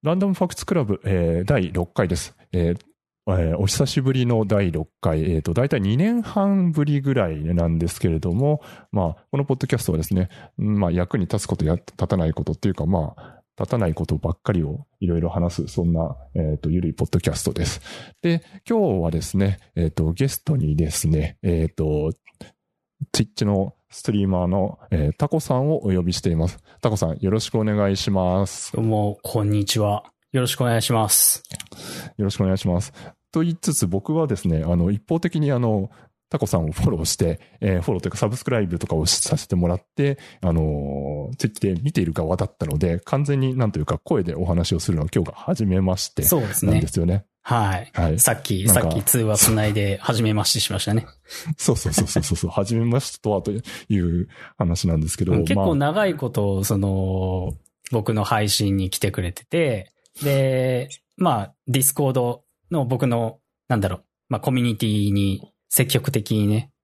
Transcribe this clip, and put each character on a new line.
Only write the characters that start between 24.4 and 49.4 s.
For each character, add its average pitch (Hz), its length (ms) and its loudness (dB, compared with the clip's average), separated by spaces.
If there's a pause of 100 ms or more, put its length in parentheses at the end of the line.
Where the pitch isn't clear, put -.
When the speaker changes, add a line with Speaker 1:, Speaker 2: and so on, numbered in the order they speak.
Speaker 1:
ー 87 40 0
の、 95 300 0 (140)
え 82 180 2
ー、 - 80 -2
タ 147 100 0
コ 160 120 0
さ 143 160 -2
ん 135 140 0
を 160 80 2
お 98 140 -2
呼 90 120 2
び 90 100 0
し - 80 -4
て - 80 0
い 85 60 2
ま 80 120 2
す。 - 120 -6 (200)
タ 117 120 0
コ 104 60 0
さ 90 100 0
ん、 80 120 -4
よ 95 120 0
ろ 110 80 2
し - 100 -6
く 113 100 0
お 107 40 2
願 104 280 2
い 95 60 0
し - 140 -2
ま 95 340 2
す。 - 280 -10
Speaker 2:
ど - 80 -2
う 113 40 0
も、 107 380 0
こ 107 200 -2
ん 104 60 0
に 104 160 2
ち - 140 0
は。 104 240 0 (280)
よ 131 100 0
ろ 123 60 0
し - 80 -2
く - 60 -4
お 123 40 2
願 117 120 2
い 110 60 2
し 123 100 0
ま 110 160 2
す。 - 340 2 (720)
Speaker 1:
よ 104 80 0
ろ 98 40 2
し - 80 -6
く 104 60 2
お - 20 4
願 95 80 4
い 98 60 2
し - 80 -4
ま 87 140 2
す。 - 120 -8 (380)
と 160 100 0
言 170 100 2
い 165 40 -2
つ - 180 -2
つ、 190 140 0
僕 156 260 -2
は 160 140 2
で 117 80 0
す - 120 -4
ね、 78 160 2
あ 87 120 2
の、 87 160 4
一 104 140 -2
方 165 140 0
的 165 200 -2
に 143 120 2
あ 127 60 2
の、 110 320 0 (400)
タ 156 80 -4
コ - 80 0
さ 101 120 2
ん 82 80 2
を 78 60 -2
フ - 120 -4
ォ 156 80 4
ロ 92 80 -2
ー 82 60 -2
し - 120 -2
て、 82 220 0 (200)
え 95 200 2
ー、 - 20 -2
フ 104 100 -2
ォ - 40 2
ロ 87 40 -2
ー - 40 -8
と - 40 -2
い - 20 0
う - 20 -6
か - 60 -10
サ 113 100 0
ブ 117 100 -2
ス - 80 -10
ク 131 60 -2
ラ 117 100 2
イ 98 60 0
ブ 85 100 -4
と - 80 -4
か 85 100 -2
を 80 120 2
さ - 280 0
せ - 120 -6
て - 80 0
も 87 120 4
ら 87 80 2
っ - 80 -6 (120)
て、 143 240 0 (220)
あ 87 120 2
の 73 800 -2
ー、 - 40 -12
Twitch - 220 -4
で 92 220 0
見 143 100 -2
て - 100 0
い 87 40 2
る 82 80 -2
側 82 240 -2
だ 98 80 -2
っ - 100 -10
た 80 120 -4
の 73 100 -2
で、 85 220 0
完 143 240 -2
全 139 160 0
に 131 180 0
な 123 80 2
ん 104 60 0
と 78 80 -4
い - 20 0
う 73 40 -2
か - 120 -2
声 - 260 0
で 82 120 -4
お 87 100 -2
話 87 300 0
を 82 40 0
す - 120 -2
る 82 60 2
の 76 60 0
は 87 100 -2
今 90 100 2
日 - 80 -4
が - 40 -18
初 - 300 -2
め 95 160 2
ま 92 160 2
し - 120 -6
て - 120 -6
Speaker 2:
そ - 160 2
う 135 40 2
で 98 120 -4
す - 120 -2
ね。 - 80 4
Speaker 1:
な - 40 4
ん - 40 4
で 78 60 -2
す - 120 -2
よ 85 80 2
ね。 98 180 0 (160)
Speaker 2:
は 104 360 0
い。 - 160 -10
Speaker 1:
は 82 160 2
い。 82 100 2
Speaker 2:
さ 117 140 4
っ - 100 -6
き、 95 220 -2
Speaker 1:
な 110 80 4
ん - 20 6
か、 123 80 4
Speaker 2:
さ - 60 0
っ - 20 0
き 101 120 -2
通 - 160 2
話 107 180 2
つ - 160 4